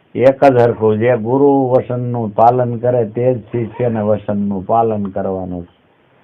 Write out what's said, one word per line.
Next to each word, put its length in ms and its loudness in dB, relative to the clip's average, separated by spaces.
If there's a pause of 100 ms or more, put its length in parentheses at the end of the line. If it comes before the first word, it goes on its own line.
(140)
એક 300 2
જ 180 6
હરખું. 360 2
જે 180 2
ગુરુ 520 2
વસનનું 680 -2
પાલન 420 2
કરે 280 0
તે 300 -2
જ 60 -8
શિષ્યને 600 -4
વસનનું 640 -2
પાલન 380 0
કરવાનું 600 -6
છે, 140 -20 (460)